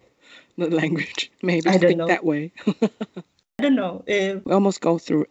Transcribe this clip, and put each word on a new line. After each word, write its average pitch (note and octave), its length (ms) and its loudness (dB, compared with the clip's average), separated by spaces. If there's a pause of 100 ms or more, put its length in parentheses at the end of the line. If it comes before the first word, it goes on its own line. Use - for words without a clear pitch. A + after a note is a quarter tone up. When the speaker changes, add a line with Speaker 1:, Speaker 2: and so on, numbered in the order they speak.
(560)
Speaker 1:
the E3+ 140 -2
language. D#3 600 -2 (120)
Maybe E3+ 260 0
Speaker 2:
I F#3 80 4
don't F#3 120 6
Speaker 1:
think E3+ 100 2
Speaker 2:
know. E3 100 -2
Speaker 1:
that F3 160 0
way. D#3 260 -2 (160)
<laughs> - 0 - (920)
Speaker 2:
I - 20 -2
don't C#4 140 4
know. F#3+ 320 -4
Uh, G3 360 0
Speaker 1:
We - 80 -2
almost G3 280 2
go E3+ 180 0
through D#3 320 -2